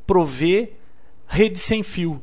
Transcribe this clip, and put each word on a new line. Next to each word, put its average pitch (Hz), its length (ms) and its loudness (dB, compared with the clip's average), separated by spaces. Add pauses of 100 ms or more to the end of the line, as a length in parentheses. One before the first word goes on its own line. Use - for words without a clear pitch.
provê 170 680 2 (540)
rede 190 300 2
sem 220 240 0
fio. 170 420 -4